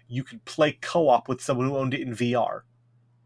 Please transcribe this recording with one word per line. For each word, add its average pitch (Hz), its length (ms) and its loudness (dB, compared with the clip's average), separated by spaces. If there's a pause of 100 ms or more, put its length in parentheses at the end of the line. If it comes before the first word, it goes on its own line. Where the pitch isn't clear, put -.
you 127 160 -4
could - 220 -20
play 151 360 2
co-op 143 460 2
with 127 140 -4
someone 131 260 0
who 139 100 -2
owned 131 160 -2
it 147 80 -4
in 123 120 -8
V 120 220 0
R, - 300 -2 (600)